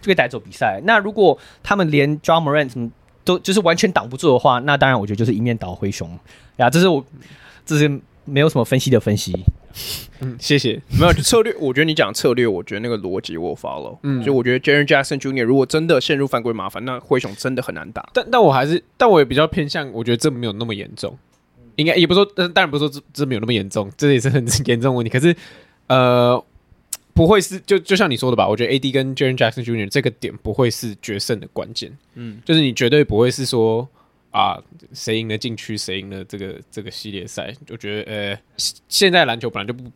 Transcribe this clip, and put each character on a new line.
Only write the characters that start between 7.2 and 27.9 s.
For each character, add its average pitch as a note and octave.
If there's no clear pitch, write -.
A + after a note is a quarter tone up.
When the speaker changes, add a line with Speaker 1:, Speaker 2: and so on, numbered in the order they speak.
Speaker 1:
这 D#3
是 C#3+
没 C#3+
有 D#3
什 D3+
么 A#2
分 C3
析 C3
的 A#2+
分 G#2
析。 F#2
Speaker 2:
嗯， C3
谢 -
谢。 B2+
Speaker 3:
没 D#3
有， E3+
策 A3+
略， G#3+
我 C3+
觉 C3
得 D#3
你 D#3+
讲 A#2+
策 B2+
略， A#2+
我 F#2
觉 -
得 G#2
那 A#2+
个 A2+
逻 F#2
辑 F2
我 E2+
有 D2+
follow。 C2+
Speaker 2:
嗯。 C#3
Speaker 3:
就 C#3
我 B2
觉 A#2+
得 B2+
Jaren D3
Jackson C#3
Junior C3+
如 A#2+
果 C3+
真 D#3+
的 E3
陷 D3+
入 C#3
犯 B2
规 A#2+
麻 G2
烦， G2+
那 B2+
灰 C3
熊 G2+
真 C3
的 B2
很 -
难 D#2
打。 -
Speaker 2:
但， -
但 B3+
我 E3+
还 C3
是， D#3+
但 B3
我 F3+
也 C#3+
比 B2+
较 D3
偏 D#3
向， C#3+
我 A2+
觉 A#2+
得 A#2+
这 D#3
没 A#2+
有 A2
那 G#2+
么 A2+
严 G2
重。 -
应 D3+
该 E3
也 D#3+
不 E3
是 G3
说， G3+
但， F3
当 F#3+
然 D#3
不 C3+
是 D3
说 D3
这， C#3
这 C#3+
没 C3
有 G#2
那 A2
么 A#2
严 G2
重， G2+
这 D3
也 C3
是 B2+
很 B2+
<laughs> C3
严 A#2
重 C3
的 B2+
问 A#2+
题。 A2
可 C#3
是， E3
呃， B2
不 E3
会 G3+
是， F#3+
就， G3
就 F#3